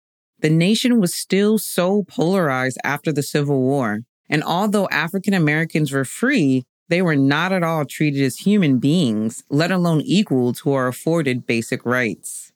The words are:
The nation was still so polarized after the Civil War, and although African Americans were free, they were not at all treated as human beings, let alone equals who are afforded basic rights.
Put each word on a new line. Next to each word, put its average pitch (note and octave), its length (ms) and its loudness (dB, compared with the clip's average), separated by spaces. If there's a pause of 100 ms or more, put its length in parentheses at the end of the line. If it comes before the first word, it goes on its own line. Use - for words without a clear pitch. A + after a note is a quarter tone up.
(400)
The D#3 100 0
nation G#3+ 500 2
was F3+ 140 0
still G#3 440 0
so F#3+ 460 -2
polarized D#3 800 -2
after D3 300 -2
the C#3+ 100 -2
Civil C#3+ 380 0
War, B2+ 400 0 (280)
and D3+ 140 0
although G3 460 0
African F3+ 440 -2
Americans D#3 580 0
were C3+ 120 0
free, C#3+ 640 0 (240)
they F3 120 2
were E3 140 2
not C#3+ 360 2
at F#3 120 0
all D#3+ 220 -2
treated C#3 360 -2
as C3 180 -2
human F#3 380 2
beings, A#2 720 0
let D#3+ 220 0
alone E3+ 300 0
equals C3+ 580 0
who C#3 140 -2
are C3 140 0
afforded C3+ 600 -2
basic A#2 380 -4
rights. A#2+ 720 -4